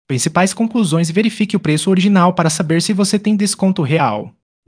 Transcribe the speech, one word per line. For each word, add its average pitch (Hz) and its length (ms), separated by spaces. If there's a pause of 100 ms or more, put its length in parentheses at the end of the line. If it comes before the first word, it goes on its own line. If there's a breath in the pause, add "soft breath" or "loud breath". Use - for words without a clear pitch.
Principais 170 480
conclusões: 180 560
verifique 214 460
o - 40
preço 151 300
original 185 420
para 175 160
saber 165 320
se 214 120
você 202 260
tem 214 160
desconto 196 480
real. 127 500 (360)